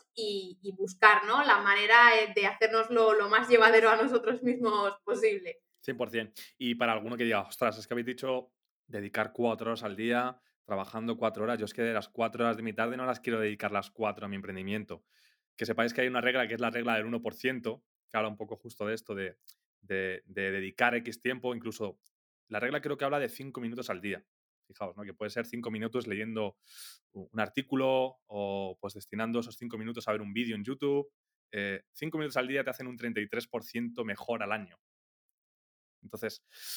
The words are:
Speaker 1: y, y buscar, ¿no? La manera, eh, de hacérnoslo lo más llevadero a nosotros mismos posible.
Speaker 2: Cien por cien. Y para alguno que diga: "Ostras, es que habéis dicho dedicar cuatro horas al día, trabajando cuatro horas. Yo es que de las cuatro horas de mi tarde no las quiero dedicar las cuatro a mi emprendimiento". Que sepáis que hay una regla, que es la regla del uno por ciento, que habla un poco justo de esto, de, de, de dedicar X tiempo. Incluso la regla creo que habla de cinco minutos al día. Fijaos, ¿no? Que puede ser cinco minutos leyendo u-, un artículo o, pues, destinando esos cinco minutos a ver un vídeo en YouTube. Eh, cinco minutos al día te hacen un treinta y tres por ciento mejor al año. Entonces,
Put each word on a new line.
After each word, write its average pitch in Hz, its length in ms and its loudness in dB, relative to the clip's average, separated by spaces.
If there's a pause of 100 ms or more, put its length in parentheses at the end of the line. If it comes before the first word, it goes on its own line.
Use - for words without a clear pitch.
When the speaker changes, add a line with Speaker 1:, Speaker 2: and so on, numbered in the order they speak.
(140)
Speaker 1:
y, 196 480 -6
y 196 100 -8
buscar, 196 540 6
¿no? 262 180 4
La 214 140 6
manera, 214 600 8
eh, 208 160 2
de 202 120 2
hacérnoslo 220 680 4
lo 202 160 4
más 233 220 4
llevadero 226 400 10
a 220 60 8
nosotros 247 460 2
mismos 208 640 0
posible. 202 560 0 (220)
Speaker 2:
Cien 127 140 -6
por 117 140 -4
cien. 113 220 -4 (260)
Y 120 180 0
para 117 160 2
alguno 110 240 -4
que 120 80 0
diga: 107 180 2
"Ostras, 113 360 -2
es 107 80 -14
que 123 80 -6
habéis 120 120 -2
dicho 127 460 -4 (340)
dedicar 107 460 -4
cuatro 113 380 0
horas 113 120 -4
al 101 140 -6
día, 120 440 0 (240)
trabajando 110 520 -4
cuatro 107 280 -2
horas. 117 140 0
Yo 104 60 -2
es 101 100 -8
que 120 80 -2
de 117 100 0
las 107 160 -4
cuatro 117 360 -2
horas 113 120 2
de 113 60 -10
mi 110 100 -4
tarde 113 240 0
no 127 80 -4
las 123 160 -2
quiero 113 200 0
dedicar 107 320 -2
las 101 180 -2
cuatro 104 360 -4
a - 20 -8
mi 98 80 -6
emprendimiento". 98 680 -6 (520)
Que 110 100 -4
sepáis 117 260 0
que 123 80 -2
hay 127 80 2
una 123 140 0
regla, 123 260 2
que 117 60 -4
es 113 60 -6
la 117 100 2
regla 117 260 0
del 107 100 -2
uno 117 140 -4
por 107 140 -6
ciento, 127 500 -4 (260)
que 113 60 -4
habla 107 140 0
un 104 80 -12
poco 107 180 -10
justo 110 300 -8
de 110 80 -2
esto, 110 200 -10
de, 95 240 -6 (440)
de, 95 420 -4
de 95 260 -4
dedicar 98 440 0
X 120 260 -6
tiempo. 123 340 -4
Incluso 113 460 -8 (480)
la 107 100 -6
regla 135 220 -2
creo 143 160 -6
que 143 80 -4
habla 143 140 0
de 131 100 -2
cinco 135 320 -12
minutos 120 300 -6
al 92 100 -4
día. 95 240 -6 (420)
Fijaos, 92 300 -12
¿no? 104 60 -14
Que 95 100 -12
puede 104 180 -8
ser 117 140 -4
cinco 117 260 -8
minutos 113 360 -4
leyendo 107 500 -4 (560)
u-, 95 200 -16
un 110 80 -6
artículo 131 840 0
o, 98 540 -6
pues, 101 140 -10
destinando 113 460 -4
esos 117 160 -12
cinco 117 200 -10
minutos 113 320 -8
a 107 40 0
ver 107 100 -2
un 101 100 -10
vídeo 113 240 -4
en 104 80 -8
YouTube. 143 480 -2 (400)
Eh, 101 400 -4
cinco 156 240 -8
minutos 151 220 -4
al 127 100 -2
día 135 160 -2
te 131 60 -4
hacen 127 160 -10
un 123 100 -12
treinta 117 240 -4
y 104 80 -6
tres 117 180 -6
por 113 160 -8
ciento 120 420 -8
mejor 110 380 -6
al 101 100 -4
año. 98 260 -8 (1200)
Entonces, 104 420 -10 (320)